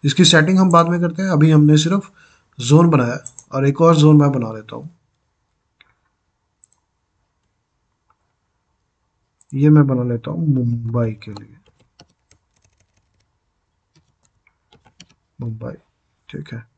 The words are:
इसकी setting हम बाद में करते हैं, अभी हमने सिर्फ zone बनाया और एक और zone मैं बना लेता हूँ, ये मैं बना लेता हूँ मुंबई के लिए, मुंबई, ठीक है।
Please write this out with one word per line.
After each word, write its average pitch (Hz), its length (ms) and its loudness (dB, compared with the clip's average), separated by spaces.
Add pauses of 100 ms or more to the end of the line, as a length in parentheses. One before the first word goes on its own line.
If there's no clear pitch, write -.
इसकी 147 200 0
setting 165 340 2
हम 185 120 2
बाद 170 180 4
में 175 120 -2
करते 175 220 -4
हैं, 190 80 -6
अभी 156 200 2
हमने 151 280 4
सिर्फ 175 320 -4 (480)
zone 151 320 2
बनाया 123 280 -2 (340)
और 135 140 -4
एक 139 140 -4
और 165 160 4
zone 151 200 4
मैं 143 160 2
बना 117 200 -8
लेता 110 240 -18
हूँ, 151 140 -18 (4000)
ये 143 180 0
मैं 151 160 6
बना 127 180 -2
लेता 120 260 -8
हूँ 165 180 -6
मुंबई 117 640 -4 (120)
के 110 60 -18
लिए, - 260 -20 (3750)
मुंबई, 117 340 -14 (560)
ठीक 143 260 -16
है। 113 100 -16 (140)